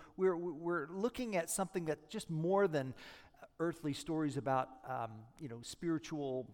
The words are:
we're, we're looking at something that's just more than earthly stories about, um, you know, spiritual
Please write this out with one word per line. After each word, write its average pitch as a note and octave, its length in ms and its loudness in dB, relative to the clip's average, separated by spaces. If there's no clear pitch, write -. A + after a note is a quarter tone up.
we're, F#3 180 6
we're E3+ 560 -2
looking A3 440 0
at E3+ 160 2
something F3+ 340 -2
that's D#3 220 -2
just - 240 -8
more F3+ 360 4
than C3+ 280 0
earthly D#3+ 360 0
stories D#3 420 0
about, C3 320 4
um, A#2+ 260 -4
you D#3+ 80 -8
know, A#2 140 -8
spiritual D3 920 -2